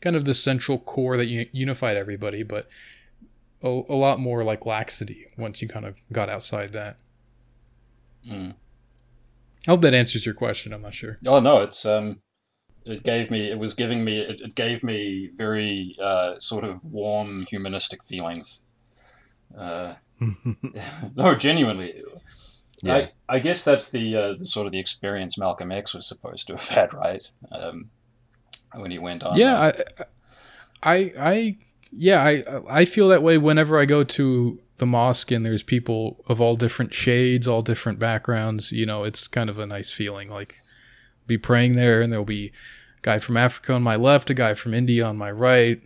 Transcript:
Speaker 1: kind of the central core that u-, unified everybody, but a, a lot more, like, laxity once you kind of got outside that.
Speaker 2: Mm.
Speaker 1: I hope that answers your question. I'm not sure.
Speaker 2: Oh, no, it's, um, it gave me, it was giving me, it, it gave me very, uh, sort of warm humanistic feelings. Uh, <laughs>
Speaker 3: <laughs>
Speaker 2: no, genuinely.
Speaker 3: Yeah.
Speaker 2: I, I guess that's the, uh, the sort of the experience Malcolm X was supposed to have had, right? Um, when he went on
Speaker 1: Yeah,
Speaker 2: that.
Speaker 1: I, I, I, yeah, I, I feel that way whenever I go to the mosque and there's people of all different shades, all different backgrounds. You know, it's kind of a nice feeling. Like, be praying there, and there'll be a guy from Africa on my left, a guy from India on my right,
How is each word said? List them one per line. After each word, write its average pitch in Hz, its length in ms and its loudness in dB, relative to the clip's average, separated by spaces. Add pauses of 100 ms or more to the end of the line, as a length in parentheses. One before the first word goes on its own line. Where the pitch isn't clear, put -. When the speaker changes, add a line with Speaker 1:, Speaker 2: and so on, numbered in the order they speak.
Speaker 1:
kind 170 160 0
of 143 80 0
the 139 100 2
central 131 440 -2
core 127 380 -2
that 120 100 0
u-, 117 260 -4
unified 131 440 -2
everybody, 101 460 -6
but 104 260 -10 (920)
a, 127 60 -2
a 127 260 -4
lot 135 260 4
more, 120 240 -2
like, 110 220 -4
laxity 110 600 -6 (100)
once 113 260 -10
you 113 60 -8
kind 107 180 -12
of 101 80 -14 (180)
got 104 160 -4
outside 104 440 -8
that. 104 260 -12 (1300)
Speaker 2:
Mm. 95 260 -12 (1120)
Speaker 1:
I 165 40 4
hope 175 100 6
that 139 140 6
answers 117 300 2
your 110 100 -6
question. 107 380 -6
I'm 104 100 -14
not 104 120 -16
sure. - 320 -14
Speaker 2:
Oh, 135 140 8
no, 131 220 8
it's, - 220 -6
um, 107 360 0 (640)
it 110 180 -12
gave 117 280 -2
me, 107 200 -2
it 110 80 -6
was 107 160 -6
giving 117 300 -2
me, 107 160 -2
it, - 200 -8
it - 140 -14
gave 117 300 -4
me 101 500 -6
very, 104 640 -4
uh, 92 380 0
sort 107 260 -8
of 92 200 -10
warm 104 600 -6
humanistic 98 580 -6
feelings. 85 600 -10 (920)
Uh, 87 380 -10 (260)
<laughs> 113 140 -2 (380)
Speaker 3:
<laughs> - 440 -14
Speaker 2:
no, 147 180 4
genuinely. 117 680 0 (800)
Speaker 3:
Yeah. 92 120 0
Speaker 2:
I, - 180 0 (160)
I 131 100 2
guess 165 260 -2
that's - 260 2
the, 113 260 -4
uh, 101 180 0
the 92 100 -14
sort 104 220 -4
of 90 60 -10
the 95 60 -6
experience 95 600 -6
Malcolm 92 340 -4
X 101 220 -6
was 90 120 -10
supposed - 400 -10
to 80 60 -12
have - 160 -8
had, - 260 2
right? - 340 -8 (220)
Um, 85 400 -14 (840)
when 98 160 -12
he 87 80 -10
went 85 260 -10
on 85 120 0
Speaker 1:
Yeah, 202 360 4
Speaker 2:
that. - 380 -8 (720)
Speaker 1:
I, 165 100 4
I, 185 260 0
I, 196 380 0 (340)
yeah, 170 320 4
I, 147 220 4 (240)
I 165 160 6
feel 190 240 6
that 175 140 8
way 165 160 6
whenever 156 420 6
I 139 60 6
go 143 180 6
to 127 560 2 (160)
the - 80 -2
mosque 123 460 2
and 113 160 0
there's 110 160 -2
people 117 680 -2
of 113 100 0
all 120 160 4
different 117 380 0
shades, 127 560 2
all 113 140 2
different 110 360 -2
backgrounds. 110 760 -2
You 110 120 -2
know, 107 200 -4
it's 107 220 -6
kind 113 220 -2
of 104 100 -8
a 107 80 -8
nice 101 240 -8
feeling. 101 380 -8
Like, 104 320 -14 (640)
be 113 120 2
praying 123 380 4
there, 120 260 6
and 117 100 0
there'll 104 140 -2
be 101 260 -6 (460)
a - 20 -20
guy 107 180 2
from 117 200 -2
Africa 123 340 0
on 123 100 0
my 113 140 2
left, 135 320 4
a 139 60 2
guy 120 180 2
from 110 220 -4
India 117 320 2
on 107 100 -4
my 104 140 -8
right, 120 560 4